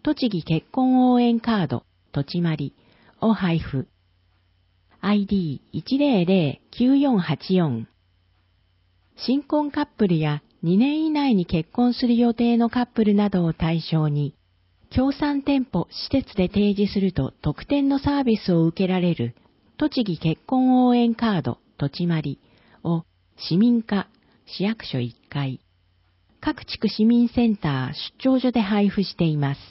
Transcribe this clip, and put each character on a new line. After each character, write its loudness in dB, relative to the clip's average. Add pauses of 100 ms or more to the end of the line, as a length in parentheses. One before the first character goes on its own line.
栃 -2
木 -4
結 -2
婚 4
応 4
援 2
カ 0
ー -2
ド、 -6 (260)
と -2
ち -4
ま 0
り、 -8 (480)
を 2
配 0
布。 -6 (1120)
ア 0
イ 0
デ -2
ィ -2
ー、 -16 (120)
一 -4
零 2
零、 0 (100)
九 2
四 2
八 -2
四。 0 (1300)
新 -2
婚 -2
カ -4
ッ -2 (120)
プ 2
ル 2
や -2 (220)
二 2
年 2
以 0
内 2
に 0
結 -2
婚 0
す -2
る 2
予 2
定 2
の 2
カ -2
ッ 0
プ 0
ル 4
な 2
ど 0
を 0
対 -2
象 0
に、 -2 (560)
協 0
賛 -2
店 0
舗、 -4
施 -4
設 -16
で 0
提 0
示 0
す -2
る 0
と -2 (100)
特 -4
典 0
の 0
サ -2
ー -2
ビ 2
ス -4
を 4
受 0
け -2
ら 0
れ 0
る、 -4 (420)
栃 -2
木 -4
結 -2
婚 4
応 4
援 2
カ 0
ー 0
ド、 -6 (180)
と -4
ち -4
ま 0
り。 -8 (1000)
市 -2
民 2
課、 -4 (380)
市 -8
役 -6
所 -6
一 -6 (140)
階。 -6 (800)
各 -6
地 -14
区 -2
市 0
民 4
セ 0
ン 0
タ -4
ー、 -12
出 -14
張 2
所 0
で 0
配 0
布 -2
し -8
て 0
い 0
ま -2
す。 -20 (120)